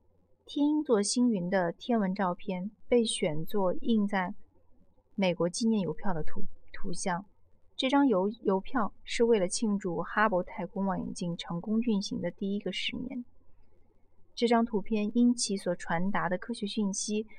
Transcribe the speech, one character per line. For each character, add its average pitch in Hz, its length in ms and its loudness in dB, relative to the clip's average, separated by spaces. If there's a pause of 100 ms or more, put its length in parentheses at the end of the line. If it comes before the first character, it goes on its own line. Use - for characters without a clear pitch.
(440)
天 294 240 0
鹰 302 140 2
座 226 200 2
星 247 260 2
云 180 220 -2
的 180 220 2
天 - 260 -2
文 190 160 0
照 190 180 0
片 185 380 -6 (180)
被 240 160 4
选 160 400 -2
作 180 300 0
印 214 320 2
在 202 280 -2 (800)
美 185 180 2
国 170 140 0
纪 226 180 -2
念 220 140 2
邮 160 120 -2
票 165 220 2
的 151 80 -2
图， - 220 8 (280)
图 - 200 0
像。 175 340 -2 (500)
这 262 140 0
张 277 160 6
邮， 202 240 2 (100)
邮 196 180 2
票 208 360 -2 (100)
是 - 200 2
为 226 140 4
了 180 80 2
庆 208 320 0
祝 170 220 -4
哈 214 300 0
勃 180 120 0
太 - 220 -8
空 196 220 -4
望 185 100 -2
远 - 160 -8
镜 175 240 -6
成 170 240 -8
功 214 220 -2
运 220 180 0
行 185 220 -6
的 175 80 -4
第 196 260 -6
一 - 20 -2
个 190 140 -6
十 - 240 -6
年。 247 260 -10 (1120)
这 240 140 0
张 233 160 4
图 214 160 -2
片 208 340 0
因 240 200 6
其 196 240 -2
所 175 180 -2
传 175 340 -2
达 175 160 0
的 185 120 -2
科 - 160 -8
学 208 120 -8
讯 202 280 -2
息 214 320 -4 (120)